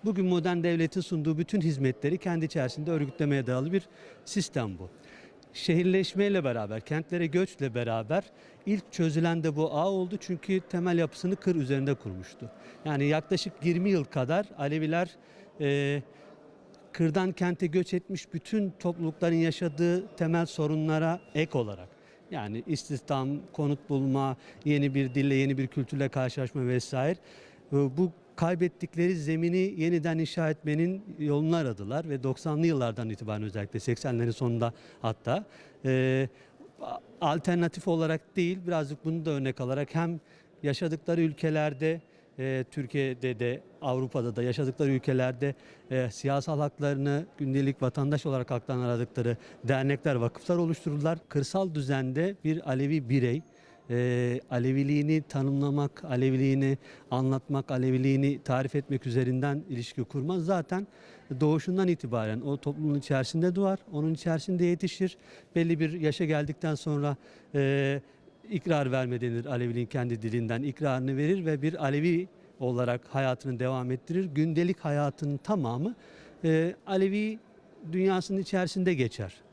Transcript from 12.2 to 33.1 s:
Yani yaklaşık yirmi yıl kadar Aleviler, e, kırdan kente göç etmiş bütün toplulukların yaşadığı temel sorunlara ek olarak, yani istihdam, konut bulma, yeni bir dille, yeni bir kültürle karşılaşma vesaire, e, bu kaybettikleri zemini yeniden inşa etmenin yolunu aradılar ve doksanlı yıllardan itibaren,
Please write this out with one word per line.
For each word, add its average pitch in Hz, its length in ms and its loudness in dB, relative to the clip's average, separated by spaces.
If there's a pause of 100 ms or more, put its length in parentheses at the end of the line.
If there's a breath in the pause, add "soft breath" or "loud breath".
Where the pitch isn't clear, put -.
Yani 143 200 0
yaklaşık 160 480 0 (100)
yirmi 175 260 2
yıl 175 140 4
kadar 151 420 0 (120)
Aleviler, 156 520 0 (500 loud breath)
e, 143 420 2 (880 loud breath)
kırdan 175 400 2
kente 175 360 0
göç 175 260 0
etmiş - 400 -6
bütün 190 460 -2
toplulukların 170 560 0
yaşadığı 170 800 0
temel 170 300 2
sorunlara 160 720 0 (160)
ek 156 220 0
olarak, 101 320 -4 (420 loud breath)
yani 110 360 -6
istihdam, 139 640 -2 (240)
konut 143 360 -2
bulma, 135 480 2 (280 loud breath)
yeni 143 300 2
bir 131 180 2
dille, 139 220 4
yeni 135 220 2
bir 131 100 0
kültürle 135 420 -2
karşılaşma 127 580 -2
vesaire, 131 520 0 (540 loud breath)
e, - 20 0 (220)
bu 175 140 2 (240)
kaybettikleri 175 800 0
zemini 170 600 0
yeniden 165 400 2
inşa 160 320 0
etmenin 160 540 0 (160)
yolunu 151 360 2
aradılar 131 540 -2
ve 135 140 -4
doksanlı 151 440 0
yıllardan 120 420 0
itibaren, 107 340 -6